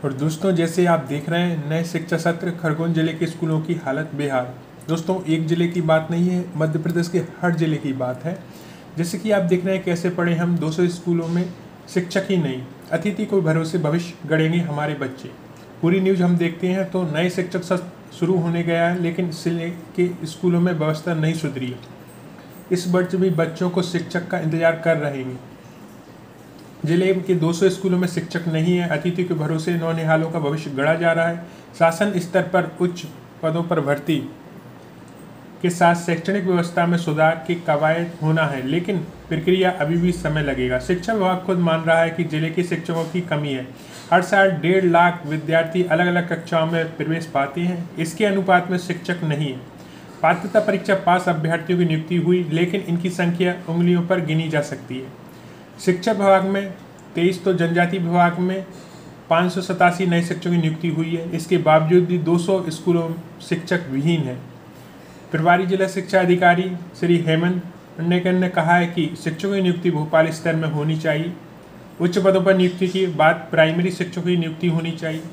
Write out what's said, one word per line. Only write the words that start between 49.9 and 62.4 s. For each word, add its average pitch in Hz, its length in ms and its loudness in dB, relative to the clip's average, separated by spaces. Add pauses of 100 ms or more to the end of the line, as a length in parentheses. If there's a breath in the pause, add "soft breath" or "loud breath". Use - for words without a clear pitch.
पात्रता 180 380 2
परीक्षा 202 360 0
पास 180 340 2
अभ्यर्थियों 165 500 -2
की 170 60 4
नियुक्ति 160 320 0
हुई, 175 260 2
लेकिन 175 380 0
इनकी 175 280 -2
संख्या 175 460 0 (140)
उंगलियों 175 320 2
पर 175 240 0
गिनी 156 240 0
जा 147 120 0
सकती 127 360 -8
है। 131 100 -10 (800 loud breath)
शिक्षा 180 260 0
विभाग 196 340 6
में 196 280 -2 (420)
तेईस, 175 280 2
तो 190 100 2
जनजाति 170 440 2
विभाग 175 420 4
में 185 260 -2 (640 loud breath)
पाँच 180 220 4
सौ 185 100 -4
सतासी 180 440 2
नए 170 160 4
शिक्षकों 175 300 -4
की 175 60 4
नियुक्ति 160 300 0
हुई 165 280 -2
है। 165 200 -6
इसके 170 220 0
बावजूद 156 480 6
भी 180 120 0
दो 165 200 2
सौ 185 320 0